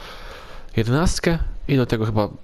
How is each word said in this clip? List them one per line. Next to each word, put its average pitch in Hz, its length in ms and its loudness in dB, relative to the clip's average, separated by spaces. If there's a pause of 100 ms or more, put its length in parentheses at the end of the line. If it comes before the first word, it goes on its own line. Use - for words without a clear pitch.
(760)
jedenastkę 151 600 2 (300)
i 139 100 4
do 123 80 4
tego 110 200 0
chyba 104 240 2 (140)